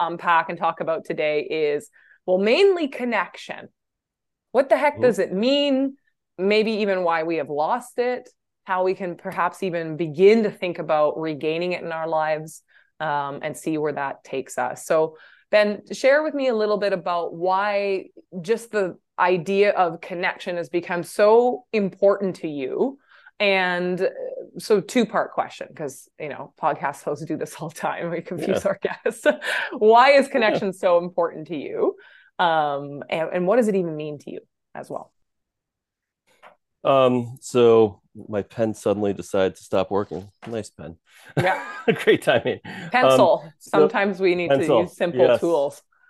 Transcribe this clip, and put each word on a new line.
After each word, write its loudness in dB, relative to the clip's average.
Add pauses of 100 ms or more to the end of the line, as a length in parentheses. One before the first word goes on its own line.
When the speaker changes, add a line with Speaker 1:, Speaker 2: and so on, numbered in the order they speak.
Speaker 1:
unpack 0
and -8
talk -2
about -4
today -2
is, -2 (380)
well, 2
mainly 4
connection. -6 (840)
What 2
the 4
heck 2
Speaker 2:
Mm-hmm. -6
Speaker 1:
does 4
it -2
mean? 0 (420)
Maybe 2
even 0
why 0
we -2
have -4
lost -4
it, -4 (360)
how -2
we 2
can -8
perhaps -4
even -6
begin 4
to -2
think -6
about 2
regaining -2
it -6
in -8
our -6
lives, -2 (380)
um, -4
and -8
see -4
where -2
that -8
takes -8
us. -6
So, 0 (340)
Ben, 2 (100)
share 2
with -4
me -2
a 0
little 0
bit -2
about -4
why -2 (340)
just -4
the -2 (220)
idea 2
of 0
connection -6
has -8
become -4
so 4
important 0
to -8
you. -4 (400)
And, 0
uh, 0 (500)
so 2
two-part -2
question, -8
'cause, -12 (100)
you -10
know, -14
podcast -4
hosts -8
do -6
this -10
all -10
the -16
time. -6
We -6
confuse -4
Speaker 2:
Yeah. 0
Speaker 1:
our -4
guests. -4
<laughs> -2
Why 8
is 6
Speaker 2:
Yeah. -12
Speaker 1:
connection 0
so 2
important -4
to -8
you? -2 (420)
Um, 0
and, -2
and 0
what 4
does 4
it 0
even -2
mean -10
to -16
you -12 (340)
as -14
well? -12 (1700)
Speaker 2:
Um, 2
so 4 (280)
my -4
pen -4
suddenly -2
decided -2
to -20
stop -2
working. -6 (180)
Nice -10
pen. -18 (400)
Speaker 1:
Yeah. 0 (220)
Speaker 2:
<laughs> 4 (100)
Great 4
timing. 0
Um, -14
Speaker 1:
Pencil. 4
Speaker 2:
so -18
Speaker 1:
Sometimes 2
we 2
need -4
to 4
Speaker 2:
pencil. 2
Speaker 1:
use -6
simple -2
Speaker 2:
Yes. 6
Speaker 1:
tools. -2 (280)